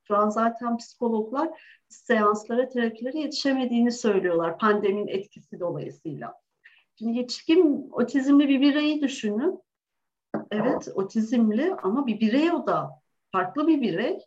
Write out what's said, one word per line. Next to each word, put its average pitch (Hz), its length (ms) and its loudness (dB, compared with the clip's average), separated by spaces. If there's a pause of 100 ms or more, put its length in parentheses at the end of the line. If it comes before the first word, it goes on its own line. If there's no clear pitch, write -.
Şu 208 80 0
an 208 140 2
zaten 233 480 -2
psikologlar 233 720 -4 (420)
seanslara, 233 760 0
terapilere 247 500 -4
yetişemediğini 254 720 0
söylüyorlar 180 680 0
pandeminin 208 500 0
etkisi - 520 -10
dolayısıyla. 139 760 -8 (600)
Şimdi 226 220 -4
yetişkin 277 760 2
otizmli 277 580 4
bir 269 120 2
bireyi 294 400 2
düşünün. 233 580 -2 (920)
Evet, 214 440 -2
otizmli 220 880 0
ama 240 240 0
bir 208 120 -2
birey 277 320 2
o 302 160 -2
da. 156 220 -2 (420)
Farklı 285 360 -2
bir 294 140 4
birey 226 460 -2